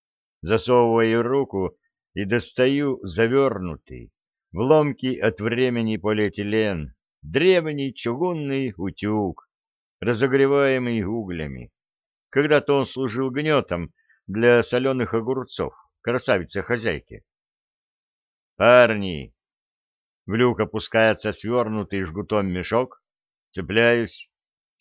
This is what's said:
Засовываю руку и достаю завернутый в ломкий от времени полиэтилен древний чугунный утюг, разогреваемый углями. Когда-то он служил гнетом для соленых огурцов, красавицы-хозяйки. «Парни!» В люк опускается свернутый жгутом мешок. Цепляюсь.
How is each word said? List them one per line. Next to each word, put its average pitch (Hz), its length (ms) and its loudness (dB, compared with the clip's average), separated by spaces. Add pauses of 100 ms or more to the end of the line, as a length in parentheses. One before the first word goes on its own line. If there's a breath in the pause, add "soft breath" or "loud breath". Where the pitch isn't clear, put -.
(420)
Засовываю 113 800 2
руку 117 540 -4 (360)
и 101 120 -4
достаю 127 800 0
завернутый 98 1080 -2 (400)
в 85 80 -8
ломкий 135 600 2
от 110 200 -2
времени 117 580 -2
полиэтилен 104 960 -2 (260)
древний 147 720 0
чугунный 135 800 -4
утюг, 101 760 -4 (520)
разогреваемый 131 1040 2
углями. 85 680 -8 (580)
Когда-то 143 500 2
он 131 80 -2
служил 131 440 -4
гнетом 131 640 -2 (340)
для 117 360 4
соленых 127 500 -2
огурцов, 117 600 -4 (280)
красавицы-хозяйки. 107 1200 -4 (1300)
«Парни!» 104 800 4 (920)
В 92 80 -8
люк 120 260 2
опускается 107 720 0
свернутый 107 720 -4
жгутом 98 440 -2
мешок. 95 560 -4 (480)
Цепляюсь. 113 800 0 (520)